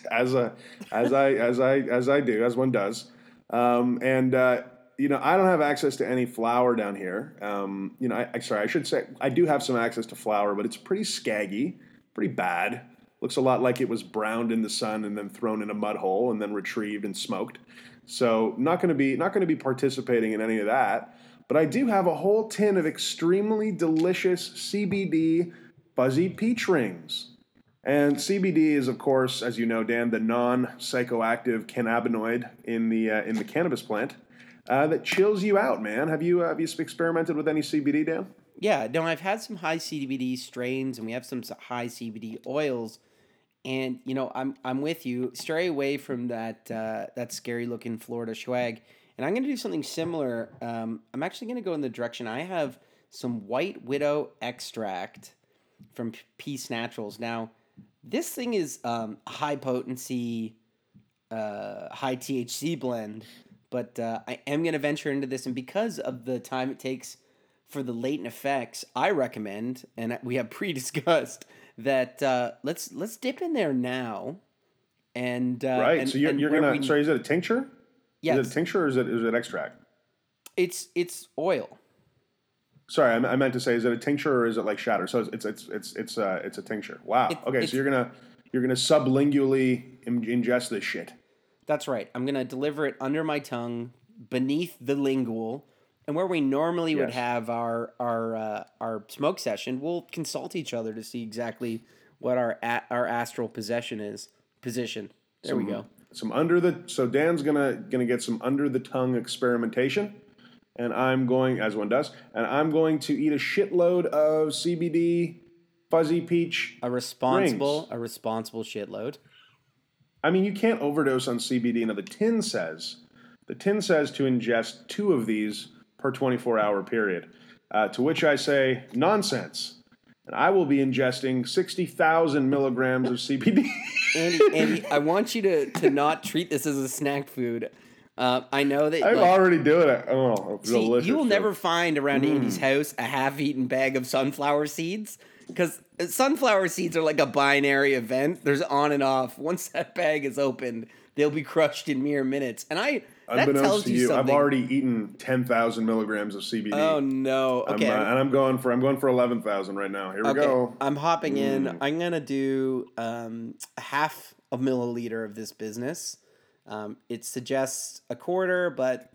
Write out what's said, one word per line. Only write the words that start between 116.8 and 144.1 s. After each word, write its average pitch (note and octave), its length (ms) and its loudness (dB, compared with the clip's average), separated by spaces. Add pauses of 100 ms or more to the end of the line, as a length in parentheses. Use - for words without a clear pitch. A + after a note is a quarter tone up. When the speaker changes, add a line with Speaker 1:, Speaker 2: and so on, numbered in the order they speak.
Speaker 2:
A B2 80 -4
responsible, C3 920 0
Speaker 1:
rings. - 100 -16
Speaker 2:
a A#2+ 80 -6
responsible A2+ 640 -6
shitload. G#2+ 540 -8 (1080)
Speaker 1:
I D#3+ 80 4
mean, F#3 140 4
you G3+ 80 -2
can't A3+ 280 2
overdose C#3 460 2
on A#2+ 120 0
C B2 200 0
B A#2 120 2
D. A#2 140 0
Now, A2 80 0
the G2+ 80 -4
tin A3 400 0
says, E2 560 -6 (480)
the - 100 -10
tin G3+ 260 0
says D3+ 320 2
to C#3 100 -2
ingest A#2 640 0
two G3+ 260 2
of A2+ 140 2
these G#2+ 420 -2 (320)
per C3+ 100 0
twenty-four B2 480 0
hour G#2 240 2
period. G2 460 -2 (440)
Uh, G#2+ 160 4
to A#2+ 120 -4
which D#3+ 220 2
I D3 120 6
say, C3 580 2
"Nonsense." C#3 840 0 (500)
And - 80 -8
I D3+ 160 4
will F#3 140 6
be C#3 120 4
ingesting B2+ 720 0
sixty F#3 380 0
thousand D#3+ 640 4
milligrams C3 600 2
of B2 120 0
C C#3 160 -2
B G#3+ 140 4
D. - 220 4 (220)
<laughs> - 220 2
Speaker 2:
Andy, E4+ 220 2 (140)
Andy, D#3 340 2
I D3 120 2
want F3 360 2
you A3+ 80 0
to, E3 280 2
to - 180 2
not D3 340 2
treat E3+ 260 -2
this C#3 160 -2
as D3 120 0
a C3+ 120 -2
snack C#3 400 -2
food. A#2 400 -4 (480)
Uh, B2+ 240 2 (100)
I C#3+ 120 2
know C#3+ 260 2
that, D#3 140 0
Speaker 1:
I'm G#3+ 120 6
Speaker 2:
like, G3 100 6
Speaker 1:
already F#3 320 8
doing D3+ 300 6
it. B2 220 2
Oh, A#2 460 2
it's G2+ 140 -6
Speaker 2:
see, A#2+ 60 4
Speaker 1:
delicious, A#2 320 4
Speaker 2:
you B3+ 80 4
will D#4 80 2
Speaker 1:
too. A#3+ 60 2
Speaker 2:
never G3+ 240 2
find E3+ 440 2
around C#3 260 2
Speaker 1:
Mm. D3+ 120 4
Speaker 2:
Andy's A#2+ 220 0
house C#3 400 2
a A#2+ 60 -4
half-eaten C3+ 640 -2
bag C3+ 280 0
of B2+ 100 0
sunflower C#3+ 640 0